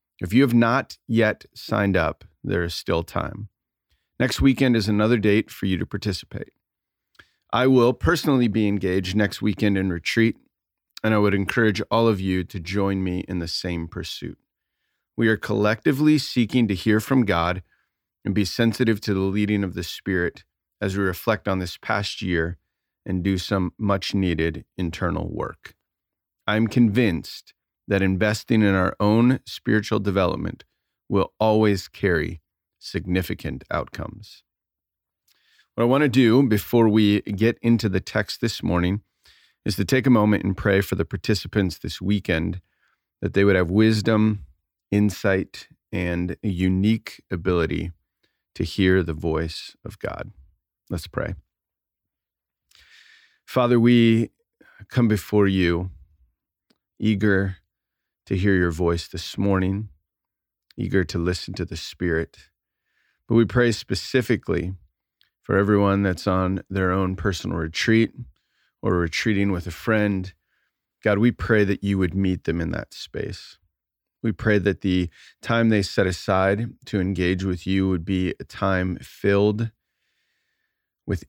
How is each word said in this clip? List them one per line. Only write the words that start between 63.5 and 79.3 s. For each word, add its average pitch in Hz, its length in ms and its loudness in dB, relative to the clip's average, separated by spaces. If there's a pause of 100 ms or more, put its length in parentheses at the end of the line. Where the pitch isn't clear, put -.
specifically 95 1040 -2 (680)
for 101 160 0
everyone 101 460 4
that's 92 240 -2
on 92 420 0
their 95 220 0
own 92 240 -2
personal 92 420 -4
retreat 110 540 0 (720)
or 98 160 0
retreating 98 540 -2
with 87 160 -4
a 87 40 -10
friend, 104 640 -2 (720)
God, 104 140 2
we 117 140 4
pray 110 320 2
that 98 200 -4
you 101 140 0
would 90 160 0
meet 92 300 -2
them 85 180 -4
in 82 100 -4
that - 220 -8
space. - 640 -12 (680)
We 113 80 -2
pray 104 280 2
that 95 220 -2
the 90 280 0 (320)
time 117 280 2
they 107 120 4
set 98 240 0
aside 98 640 0 (160)
to 107 140 -2
engage 92 440 0
with 92 220 -4
you 95 240 0
would 87 160 -2
be 92 340 -2
a - 40 -10
time 92 540 -2
filled 104 720 0 (1400)